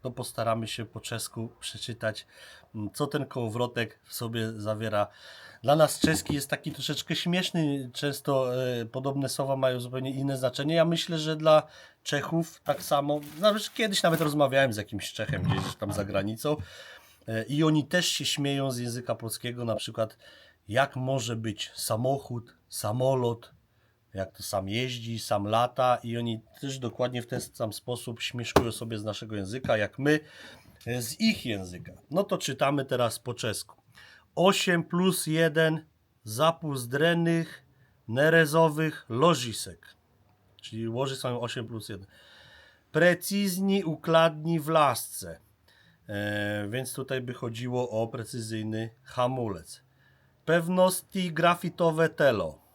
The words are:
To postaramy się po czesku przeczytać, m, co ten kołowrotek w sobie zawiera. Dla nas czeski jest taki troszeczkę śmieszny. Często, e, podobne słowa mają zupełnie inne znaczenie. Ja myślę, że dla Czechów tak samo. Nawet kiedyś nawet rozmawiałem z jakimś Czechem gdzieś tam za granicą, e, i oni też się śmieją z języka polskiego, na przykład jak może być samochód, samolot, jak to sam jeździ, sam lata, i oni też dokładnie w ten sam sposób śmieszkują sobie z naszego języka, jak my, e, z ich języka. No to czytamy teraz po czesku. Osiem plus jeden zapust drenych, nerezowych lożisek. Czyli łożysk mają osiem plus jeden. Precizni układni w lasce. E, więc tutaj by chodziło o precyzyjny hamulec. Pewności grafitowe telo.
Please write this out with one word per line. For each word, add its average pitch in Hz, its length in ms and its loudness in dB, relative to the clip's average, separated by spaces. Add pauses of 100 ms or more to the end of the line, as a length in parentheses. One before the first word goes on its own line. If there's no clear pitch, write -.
To 127 100 -6
postaramy 113 560 -2
się 110 180 -8
po - 140 -14
czesku 113 500 -8 (100)
przeczytać, - 680 -6 (480)
m, 104 180 -6
co 143 140 -4
ten 139 180 -2
kołowrotek 120 800 -4
w - 100 -20
sobie 113 380 -4
zawiera. 107 560 -2 (560)
Dla 139 120 6
nas 156 240 6
czeski - 340 2
jest 143 160 -4
taki - 220 -4
troszeczkę 147 440 -4
śmieszny. 160 760 0
Często, 135 720 0 (180)
e, 113 40 -4
podobne 135 440 -2
słowa 135 260 0
mają 131 240 2
zupełnie 127 320 -6
inne 135 260 -2
znaczenie. 139 380 0
Ja 165 100 8
myślę, 165 340 0
że 156 160 -2
dla 156 280 6 (400)
Czechów 156 600 -2
tak 147 200 -2
samo. 147 360 2 (200)
Nawet 208 340 2
kiedyś 214 300 0
nawet 165 180 4
rozmawiałem 139 520 4
z 101 40 -4
jakimś 101 360 -6
Czechem 101 300 -2
gdzieś 95 320 0
tam 101 180 -4
za 98 120 -2
granicą, 104 500 -2 (720)
e, 113 160 -4
i 143 200 0
oni 156 240 4
też 175 200 2
się - 180 -2
śmieją 139 460 0
z 123 60 -4
języka 120 380 -4
polskiego, 120 500 -8
na 113 100 0
przykład 110 420 -6 (500)
jak 127 280 0
może 127 400 -2
być 110 400 -6
samochód, 123 800 -2 (140)
samolot, 123 840 0 (600)
jak 95 180 -6
to - 120 -16
sam 95 260 -4
jeździ, 117 500 -4
sam 104 280 -2
lata, 123 560 2
i 117 140 -6
oni 117 240 -4 (200)
też 135 180 -6
dokładnie 123 420 -4
w 117 60 -12
ten 123 140 -6
sam 110 320 -6
sposób 120 480 -8
śmieszkują 117 500 0
sobie 113 260 -8
z 104 60 -8
naszego 107 320 -8
języka, 110 420 -2
jak 104 220 -4
my, 147 200 4 (680)
e, 123 140 -4
z - 180 -8
ich 220 260 2
języka. 95 460 -6 (200)
No 175 120 0
to 196 140 -2
czytamy 139 480 0
teraz 120 340 0
po 123 140 -8
czesku. - 420 -6 (600)
Osiem 175 480 4
plus 175 440 2
jeden 160 580 2 (380)
zapust 135 680 -2
drenych, 165 760 2 (420)
nerezowych 156 1040 4
lożisek. 120 840 0 (640)
Czyli 113 280 -6
łożysk 131 340 -4
mają 123 180 -4
osiem 117 260 -6
plus 113 220 -10
jeden. 95 180 -12 (840)
Precizni 190 920 2
układni 165 760 2
w 147 100 -4
lasce. 131 720 2 (720)
E, 104 600 -2
więc 127 240 -6
tutaj 131 280 -6
by 123 120 -8
chodziło 123 560 -4
o 110 180 0
precyzyjny 113 840 -6 (140)
hamulec. 120 800 -2 (640)
Pewności 180 880 2
grafitowe 165 760 4
telo. 113 540 2 (100)